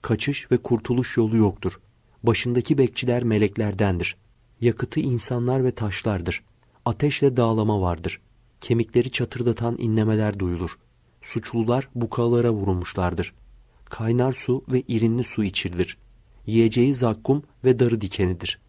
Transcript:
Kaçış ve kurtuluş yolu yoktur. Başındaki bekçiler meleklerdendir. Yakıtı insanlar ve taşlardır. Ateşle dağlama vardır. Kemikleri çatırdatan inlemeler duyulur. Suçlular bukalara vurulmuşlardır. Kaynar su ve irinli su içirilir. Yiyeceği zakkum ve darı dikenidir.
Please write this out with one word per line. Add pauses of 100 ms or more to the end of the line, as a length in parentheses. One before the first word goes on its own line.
Kaçış
ve
kurtuluş
yolu
yoktur. (440)
Başındaki
bekçiler
meleklerdendir. (440)
Yakıtı
insanlar
ve
taşlardır. (420)
Ateşle
dağlama
vardır. (400)
Kemikleri
çatırdatan
inlemeler
duyulur. (500)
Suçlular
bukalara
vurulmuşlardır. (520)
Kaynar
su
ve
irinli
su
içirilir. (480)
Yiyeceği
zakkum (220)
ve
darı
dikenidir.